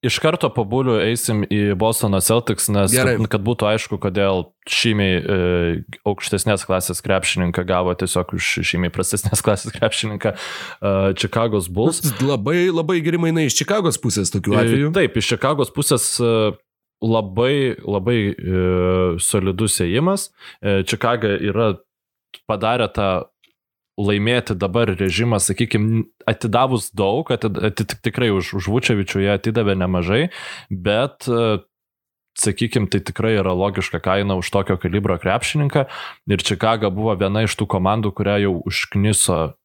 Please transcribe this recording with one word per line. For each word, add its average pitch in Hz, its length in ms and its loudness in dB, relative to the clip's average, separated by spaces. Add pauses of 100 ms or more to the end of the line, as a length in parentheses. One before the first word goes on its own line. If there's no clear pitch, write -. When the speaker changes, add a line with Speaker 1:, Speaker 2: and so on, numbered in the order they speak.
Speaker 1:
iš - 180 0
karto 151 320 2
po 113 160 -2
Bulių 123 320 2
eisim 110 480 0
į 104 320 2
Bostono 110 400 2
Celtics, 110 480 0
nes 101 240 2
Speaker 2:
Gerai. 127 240 2
Speaker 1:
kad, 104 160 0
kad 101 140 0
būtų 113 240 0
aišku, 107 260 -2
kodėl 95 460 0 (240)
žymiai, 104 500 2
e, 90 880 0
aukštesnės 101 640 -2
klasės 92 320 -2
krepšininką 92 640 0
gavo 90 320 0
tiesiog 90 400 -2
už - 140 -4 (100)
žymiai 87 320 -2
prastesnės - 480 -2
klasės 120 320 0
krepšininką, 107 600 -2
e, - 580 -6 (240)
Čikagos 107 560 0
Bulls. 127 300 0 (160)
Speaker 2:
Labai, 139 500 0
labai 165 320 0
geri 160 160 0
mainai 165 320 2
iš - 80 0
Čikagos 196 400 0
pusės 101 320 -2
tokiu 101 240 -2
Speaker 1:
E, 104 80 4
Speaker 2:
atveju. 135 320 2
Speaker 1:
taip, 175 240 2
iš 113 160 0
Čikagos 135 400 0
pusės, 143 320 0 (160)
e, 113 320 2 (500)
labai, 113 760 0
labai, 101 480 0
e, 90 920 2
solidus 98 600 0
ėjimas. 143 480 0 (300)
E, 98 260 0
Čikaga 113 560 0
yra 101 380 0 (640)
padarę 110 500 0
tą 95 320 0 (720)
laimėti 104 600 0
dabar 101 320 2
režimą, 98 480 0
sakykim, 110 680 0 (160)
atidavus 117 680 0
daug, 104 400 -2
atid-, 113 320 -2
atid-, 107 380 -2
tikrai 120 340 0
už, 92 200 -2
už 92 120 -4
Vučevičių 104 560 0
jie 101 80 2
atidavė 104 480 0
nemažai, 92 460 2 (420)
bet, 104 600 -2
e, 117 320 2 (760)
sakykim, 110 540 0
tai 101 100 2
tikrai 110 380 -2
yra 95 160 0
logiška 92 480 -2
kaina 101 320 2
už 90 160 -4
tokio 98 260 2
kalibro 95 380 -2
krepšininką 135 720 0 (400)
ir 101 180 0
Čikaga 107 480 0
buvo 107 240 0
viena 101 300 0
iš 104 100 -2
tų 104 160 -2
komandų, 101 400 0
kurią 101 320 0
jau 98 120 2 (120)
užkniso 98 720 0 (260)